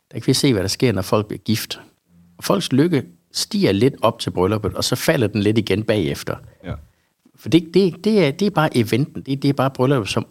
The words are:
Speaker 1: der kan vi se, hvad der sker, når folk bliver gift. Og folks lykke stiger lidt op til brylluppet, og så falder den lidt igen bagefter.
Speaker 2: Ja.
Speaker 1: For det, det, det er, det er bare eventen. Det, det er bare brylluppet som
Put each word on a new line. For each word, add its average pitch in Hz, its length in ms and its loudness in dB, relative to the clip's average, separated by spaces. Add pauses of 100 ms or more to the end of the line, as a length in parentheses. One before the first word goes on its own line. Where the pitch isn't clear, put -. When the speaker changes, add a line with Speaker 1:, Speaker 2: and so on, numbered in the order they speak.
(120)
Speaker 1:
der - 80 -10
kan - 60 -6
vi 135 80 2
se, 139 180 2
hvad 98 100 0
der 95 60 -2
sker, 127 240 0
når 95 100 -2
folk 107 240 0
bliver 107 160 -10
gift. - 380 -4 (580)
Og - 60 -16
folks - 280 -2
lykke 143 320 2 (280)
stiger 180 400 0
lidt 117 300 2
op 113 160 0
til - 120 -6
brylluppet, 95 440 0
og - 100 -4
så - 120 -2
falder 147 300 0
den 104 160 -2
lidt 107 160 2
igen 101 240 0
bagefter. 90 540 -2 (280)
Speaker 2:
Ja. 85 80 -10 (640)
Speaker 1:
For - 120 -14
det, 170 260 2
det, 180 300 2
det 208 220 4
er, 139 40 2
det 190 160 -2
er 202 40 0
bare 156 260 0
eventen. 120 460 0
Det, 135 200 -6
det 143 60 2
er 135 40 2
bare 135 180 0
brylluppet 127 420 0
som - 180 -2